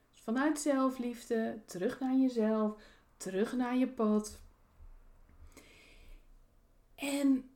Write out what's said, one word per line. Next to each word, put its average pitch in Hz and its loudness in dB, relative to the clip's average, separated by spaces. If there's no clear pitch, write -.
Dus - -20
vanuit 285 0
zelfliefde, 240 0
terug 185 -4
naar 262 0
jezelf, 220 2
terug 190 -2
naar 247 -2
je 254 2
pad. 214 0
En 277 0